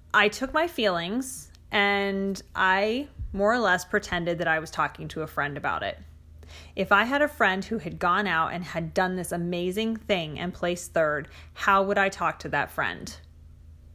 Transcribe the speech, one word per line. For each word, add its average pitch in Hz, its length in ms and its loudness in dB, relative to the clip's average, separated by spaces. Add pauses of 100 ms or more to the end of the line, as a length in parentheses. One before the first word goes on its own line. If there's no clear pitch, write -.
(120)
I 208 160 6
took 262 240 -4
my 311 140 2
feelings 214 840 -2 (200)
and 196 720 2 (140)
I 208 540 2 (240)
more 202 200 2
or 247 60 2
less 180 260 2
pretended 175 540 -2
that 170 100 0
I 160 100 2
was 160 120 -8
talking 151 380 -4
to 160 140 -6
a 151 40 -4
friend 143 300 -4
about 127 260 -2
it. 101 160 -4 (760)
If 185 160 -2
I 202 140 6
had 277 180 2
a 294 60 4
friend 196 360 2
who 226 140 -4
had 165 220 -8
gone 185 260 2
out 165 260 2
and 175 120 -6
had 165 280 -6
done 185 220 2
this 180 160 -6
amazing 180 680 -2
thing 170 420 -2
and 180 140 -4
placed 175 400 -4
third, 151 360 2 (260)
how 196 300 4
would 202 140 2
I 196 100 4
talk 165 320 -2
to - 80 -10
that 143 240 -2
friend? 98 440 -4 (800)